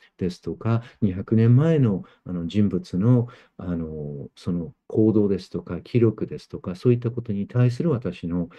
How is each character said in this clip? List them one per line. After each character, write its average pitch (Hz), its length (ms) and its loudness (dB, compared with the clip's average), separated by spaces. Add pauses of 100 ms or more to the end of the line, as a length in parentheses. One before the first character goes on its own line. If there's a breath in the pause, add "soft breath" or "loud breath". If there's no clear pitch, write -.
(180 soft breath)
で 92 120 -2
す - 120 -10
と 82 120 -8
か、 113 300 -2 (180 loud breath)
二 98 120 0
百 98 220 -2
年 117 200 6
前 156 240 4
の、 107 240 2 (220 loud breath)
あ - 80 -8
の、 85 120 -4
人 98 240 2
物 90 280 -4
の、 120 300 4 (300 loud breath)
あ 90 180 -6
の、 76 600 -8
そ - 160 -8
の 85 220 -6 (140)
行 110 260 4
動 104 140 4
で 95 120 0
す - 100 -14
と 87 140 -8
か、 85 180 -8
記 - 180 0
録 107 280 2
で 73 120 -12
す - 100 -20
と - 100 -12
か、 92 160 -8
そ 123 160 0
う - 20 6
い 120 40 2
っ - 20 -4
た 120 120 -4
こ 120 100 -8
と 110 120 -8
に 98 140 -4
対 123 240 2
す 123 100 -8
る 170 80 0
私 92 380 -4
の 87 320 -4